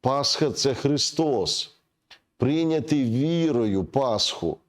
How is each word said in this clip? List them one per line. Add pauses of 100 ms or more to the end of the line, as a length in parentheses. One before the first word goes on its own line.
Пасха —
це
Христос. (640)
Прийняти
вірою
Пасху (120)